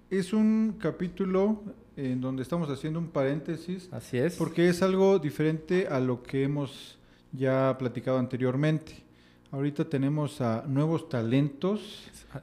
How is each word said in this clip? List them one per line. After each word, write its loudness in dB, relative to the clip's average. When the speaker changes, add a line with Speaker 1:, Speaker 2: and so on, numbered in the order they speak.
Speaker 1:
es 0
un 4
capítulo 0
en -2
donde -2
estamos -2
haciendo -4
un -4
paréntesis. -2
Speaker 2:
Así -6
es. 2
Speaker 1:
Porque 4
es 2
algo 6
diferente 0
a 0
lo 0
que -2
hemos -4
ya 2
platicado -2
anteriormente. 0
Ahorita -2
tenemos -2
a 0
nuevos 0
talentos 0
Speaker 2:
Es, -20